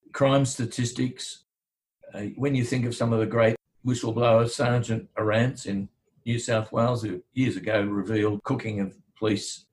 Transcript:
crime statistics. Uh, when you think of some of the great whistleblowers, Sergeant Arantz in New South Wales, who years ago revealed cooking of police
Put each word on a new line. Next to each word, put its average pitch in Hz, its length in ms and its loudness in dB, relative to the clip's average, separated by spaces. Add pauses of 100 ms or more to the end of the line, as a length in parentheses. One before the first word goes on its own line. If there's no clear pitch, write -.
(120)
crime 139 340 4
statistics. 123 960 -4 (720)
Uh, 101 60 -10 (140)
when 139 200 0
you 123 80 2
think 123 220 0
of 117 100 -4
some 117 180 0
of 113 60 2
the 107 80 2
great 113 280 4 (300)
whistleblowers, 117 640 2
Sergeant 120 640 0
Arantz 110 520 0
in 98 220 -4 (360)
New 117 140 -2
South 110 320 -2
Wales, 117 320 0
who 92 180 -6 (120)
years 120 240 0
ago 104 260 0
revealed 104 600 0
cooking 117 360 -4
of 95 160 -4 (240)
police 104 540 -2